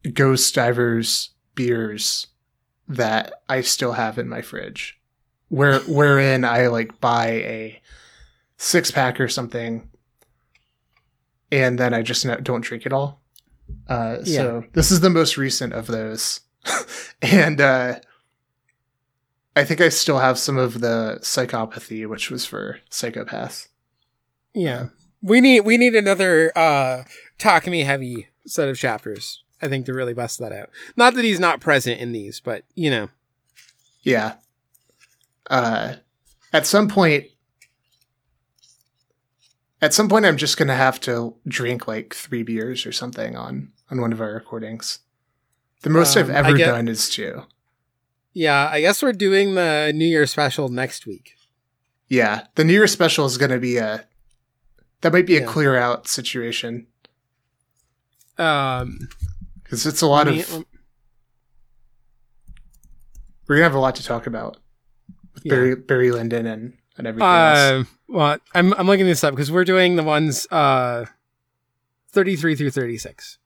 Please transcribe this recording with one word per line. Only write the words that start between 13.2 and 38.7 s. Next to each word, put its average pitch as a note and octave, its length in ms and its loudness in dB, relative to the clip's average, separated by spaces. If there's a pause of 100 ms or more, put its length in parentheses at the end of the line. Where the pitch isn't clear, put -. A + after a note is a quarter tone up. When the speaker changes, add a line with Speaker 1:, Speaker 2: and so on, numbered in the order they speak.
Speaker 1:
Uh, A#2 360 -4
Speaker 2:
Yeah. E3 140 -2
Speaker 1:
so A#2+ 260 -2 (100)
this - 180 2
is F3 100 4
the F#3 80 6
most E3 280 2
recent B2+ 360 -4
of A2+ 140 -8
those. A2 540 -8 (240)
<laughs> - 160 -4 (380)
And, D3+ 400 4
uh, B2+ 360 2 (1600)
I C#3+ 80 6
think D3+ 180 0
I E3 80 8
still C#3+ 300 0
have B2+ 180 2
some C3+ 180 -4
of B2 260 -2
the A2+ 420 -2
Psychopathy, A2 840 -6
which G#2+ 220 -8
was B2+ 160 -8
for - 340 -10 (120)
Psychopaths. - 800 -10 (840)
Speaker 2:
Yeah. B2+ 360 -4 (340)
We A3 180 6
need, B3+ 200 8
we A3 160 4
need A#3+ 180 4
another, F#3 600 2
uh, C#3 500 0 (340)
Takumi F3 460 2
heavy B2+ 420 -4 (180)
set C#3+ 240 -2
of B2+ 80 -6
chapters, G#2+ 680 -8 (200)
I D3+ 40 -6
think, C3+ 200 -4
to C3 80 -6
really B2 180 -4
bust A#2 240 -8
that A2+ 160 -10
out. G2+ 160 -14 (260)
Not A#3+ 200 6
that A#3+ 100 0
he's G3 140 2
not E3+ 200 0
present C3 400 0
in A#2+ 120 -8
these, G#2 280 -12
but, A2 260 -10 (100)
you D#3 160 0
know. G#2+ 180 -2 (920)
Speaker 1:
Yeah. A2 320 0 (1120)
Uh, A#2+ 460 -2 (580)
at D#3 140 2
some G#3 200 4
point, E3+ 380 2 (2500)